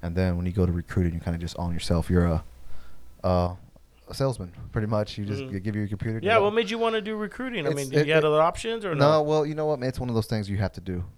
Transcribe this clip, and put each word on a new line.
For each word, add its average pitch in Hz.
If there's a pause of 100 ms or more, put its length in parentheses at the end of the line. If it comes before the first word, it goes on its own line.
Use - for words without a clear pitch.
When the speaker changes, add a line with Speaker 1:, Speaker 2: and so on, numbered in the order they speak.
Speaker 1:
And 85
then 92
when 87
you 87
go 92
to 87
recruiting, 87
you're 82
kinda 85
just 85
on 87
yourself. 82
You're 87
a, 82 (760)
uh, 90 (540)
a 90
salesman, 120 (200)
pretty 107
much. 107
You 104
just 104
Speaker 2:
Mm-hmm. 131
Speaker 1:
g-, 98
give 104
you 104
your 101
computer, 110
Speaker 2:
Yeah, 214
Speaker 1:
you 202
Speaker 2:
what 202
Speaker 1:
know? 214
Speaker 2:
made 220
you 226
wanna 226
do 214
recruiting? 214
I 160
Speaker 1:
It's, 147
Speaker 2:
mean, 135
did 147
Speaker 1:
it, 147
Speaker 2:
you 151
had 156
Speaker 1:
it, -
Speaker 2:
other 151
options 208
or 175
Speaker 1:
no, 143
Speaker 2:
no? 156
Speaker 1:
well, 151
you 151
know 151
what, 151
man? 127
It's -
one 123
of 120
those 113
things 107
you 98
have 98
to -
do. 90 (140)